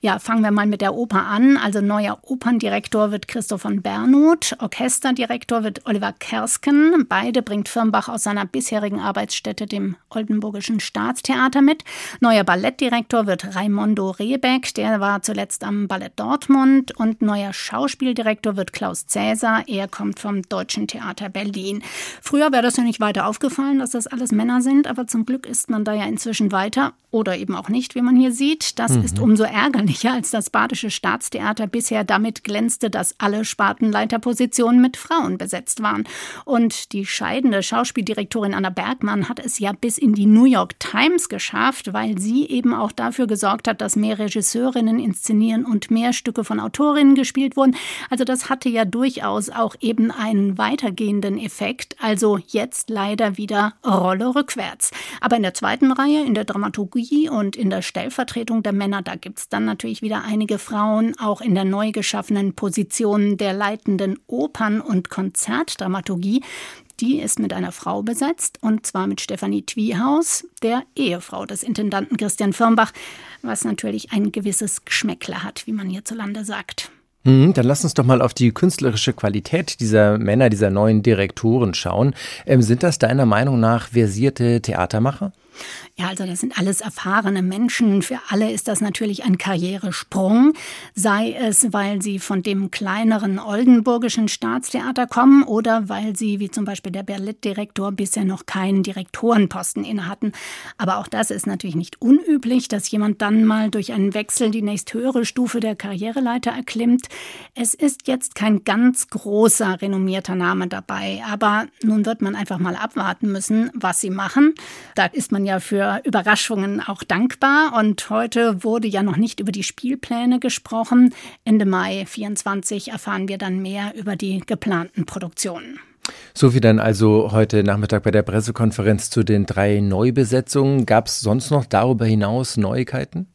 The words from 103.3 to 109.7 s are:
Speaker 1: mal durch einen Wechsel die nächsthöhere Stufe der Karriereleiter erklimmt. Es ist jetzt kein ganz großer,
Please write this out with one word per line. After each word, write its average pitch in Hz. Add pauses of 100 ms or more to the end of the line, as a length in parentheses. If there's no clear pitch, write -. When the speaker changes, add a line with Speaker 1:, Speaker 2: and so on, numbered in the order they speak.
Speaker 1:
mal 220
durch 214
einen 196
Wechsel 214
die 220
nächsthöhere 233
Stufe 240
der 220
Karriereleiter 233
erklimmt. 240 (480)
Es 240
ist -
jetzt 254
kein 208
ganz 240
großer, 208